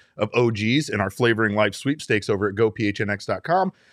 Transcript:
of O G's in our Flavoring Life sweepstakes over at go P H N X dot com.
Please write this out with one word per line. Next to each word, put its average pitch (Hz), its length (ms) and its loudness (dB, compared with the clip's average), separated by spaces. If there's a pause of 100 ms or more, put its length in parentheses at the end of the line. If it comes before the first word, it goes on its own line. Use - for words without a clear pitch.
(180)
of 107 160 0
O 120 160 4
G's 113 400 0
in 104 100 -2
our 98 100 -2
Flavoring 113 440 2
Life 104 200 2
sweepstakes 139 540 -2
over 101 200 0
at 98 60 -6
go 110 160 2
P 107 180 -2
H 101 120 -4
N 104 80 -2
X 101 160 -4
dot 95 200 -4
com. 185 280 2 (200)